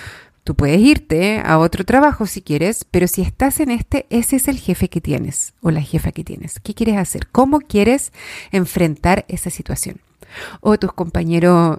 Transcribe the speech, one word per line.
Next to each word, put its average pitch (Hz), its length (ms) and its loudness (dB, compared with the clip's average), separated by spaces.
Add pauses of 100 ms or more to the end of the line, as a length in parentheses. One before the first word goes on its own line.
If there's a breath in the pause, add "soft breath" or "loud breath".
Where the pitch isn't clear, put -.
(440 loud breath)
Tú 151 100 -6
puedes 151 260 2
irte 196 600 2
a 160 180 2
otro 170 260 0
trabajo 269 420 4
si 180 140 -10
quieres, 156 440 -2
pero 180 240 2
si 190 140 -2
estás 262 360 -2
en 294 120 0
este, 240 400 -4
ese 233 260 0
es 254 100 -2
el 269 120 -2
jefe 180 300 -2
que 165 120 -6
tienes - 600 -6
o 165 120 0
la 156 100 -2
jefa 156 300 -4
que - 100 -12
tienes. - 380 -14
¿Qué - 120 -10
quieres 220 260 0
hacer? - 340 -6
¿Cómo 269 260 4
quieres 233 540 0 (400 loud breath)
enfrentar 175 760 0
esa 180 240 -8
situación? - 500 -8 (600 loud breath)
O 214 180 4
tus 190 140 -2
compañeros, 170 880 2